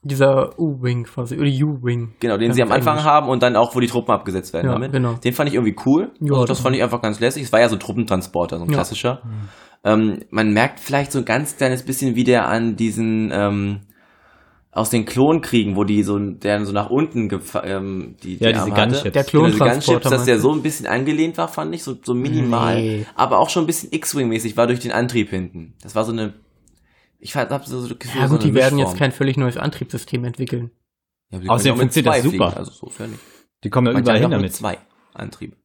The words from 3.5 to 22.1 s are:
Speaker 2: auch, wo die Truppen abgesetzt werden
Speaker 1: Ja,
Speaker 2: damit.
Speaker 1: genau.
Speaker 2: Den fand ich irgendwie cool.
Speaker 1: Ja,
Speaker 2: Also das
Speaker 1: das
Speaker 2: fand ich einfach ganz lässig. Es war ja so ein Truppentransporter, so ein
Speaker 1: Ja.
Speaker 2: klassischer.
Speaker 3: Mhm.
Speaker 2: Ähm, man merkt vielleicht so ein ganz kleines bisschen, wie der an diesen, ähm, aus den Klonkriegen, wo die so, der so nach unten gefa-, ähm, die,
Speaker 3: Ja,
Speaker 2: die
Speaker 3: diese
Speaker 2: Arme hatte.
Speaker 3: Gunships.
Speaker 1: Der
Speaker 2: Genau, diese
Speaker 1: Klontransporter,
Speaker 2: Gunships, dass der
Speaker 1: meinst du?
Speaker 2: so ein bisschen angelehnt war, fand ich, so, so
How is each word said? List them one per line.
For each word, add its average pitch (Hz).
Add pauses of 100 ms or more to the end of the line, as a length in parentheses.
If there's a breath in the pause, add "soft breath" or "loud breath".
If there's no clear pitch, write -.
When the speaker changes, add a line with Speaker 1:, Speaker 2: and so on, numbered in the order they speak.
Speaker 2:
auch, 120
wo 127
die 120
Truppen 120
abgesetzt 92
werden -
Speaker 1:
Ja, -
Speaker 2:
damit. 131
Speaker 1:
genau. 120
Speaker 2:
Den 123
fand 147
ich -
irgendwie 107 (100)
cool. 156 (100)
Speaker 1:
Ja, 147
Speaker 2:
Also 131
das 127
Speaker 1:
das -
Speaker 2:
fand 127
ich 104
einfach 120
ganz 107
lässig. 131
Es 117
war 110
ja 120
so 165
ein -
Truppentransporter, 92
so 85
ein 85
Speaker 1:
Ja. 147
Speaker 2:
klassischer. 120
Speaker 3:
Mhm. 107 (360 loud breath)
Speaker 2:
Ähm, 107 (100)
man 107
merkt 120
vielleicht 139
so 139
ein 120
ganz 139
kleines 127
bisschen, 127
wie 120
der 117
an 113
diesen, 110
ähm, 101 (880 soft breath)
aus -
den 113
Klonkriegen, 123
wo 104
die 104
so, 101
der 101
so 98
nach 104
unten 123
gefa-, -
ähm, 95
die, 92
Speaker 3:
Ja, 113
Speaker 2:
die 110
Speaker 3:
diese 110
Speaker 2:
Arme 104
hatte. 123 (100)
Speaker 3:
Gunships. 139 (100)
Speaker 1:
Der 139
Speaker 2:
Genau, 156
diese 165
Speaker 1:
Klontransporter, 135
Speaker 2:
Gunships, 139
dass 123
der 123
Speaker 1:
meinst 107
du? 139
Speaker 2:
so 156
ein 151
bisschen 151
angelehnt 156
war, 165
fand 160
ich, 165
so, 131
so 123